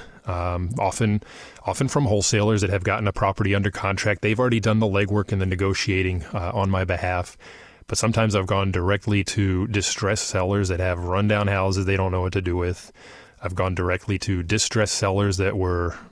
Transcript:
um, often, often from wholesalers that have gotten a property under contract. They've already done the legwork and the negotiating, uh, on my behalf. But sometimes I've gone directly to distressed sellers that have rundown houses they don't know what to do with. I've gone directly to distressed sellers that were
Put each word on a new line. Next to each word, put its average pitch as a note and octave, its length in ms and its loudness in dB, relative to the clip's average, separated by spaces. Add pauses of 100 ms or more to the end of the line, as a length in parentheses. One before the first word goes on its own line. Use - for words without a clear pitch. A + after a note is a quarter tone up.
(280)
um, F2+ 420 -2 (100)
often, G#2 420 0 (420)
often G2 220 0
from C#3+ 200 2
wholesalers G#2 540 2
that F#2+ 100 0
have G2 120 0
gotten G#2+ 240 0
a G2 60 0
property G2 420 0
under G2+ 160 2
contract. G2 520 -2
They've A2 180 2
already A#2+ 180 2
done G#2+ 220 2
the A2 60 4
legwork G2+ 440 0
and G2 100 0
the F#2+ 60 0
negotiating, F#2 800 0 (100)
uh, F#2 180 -4
on G2 180 0
my F#2+ 120 2
behalf. F2+ 560 -2 (500)
But - 100 -4
sometimes A2 360 2
I've F#2+ 140 2
gone G2 240 0
directly G2 500 2
to F#2+ 460 0
distressed G#2 580 -2
sellers G2 440 0
that F2 100 -2
have F2+ 240 -2
rundown G#2 420 2
houses G2 400 0
they G2 100 2
don't F#2+ 140 0
know F#2 120 0
what F#2 100 -2
to G2 100 -2
do F2+ 140 -2
with. F2+ 340 -4 (500)
I've F2+ 140 -6
gone F#2 220 -2
directly F2+ 420 -2
to F#2 240 -2
distressed G#2+ 540 0
sellers G2+ 400 2
that G2 200 0
were F2 400 0 (160)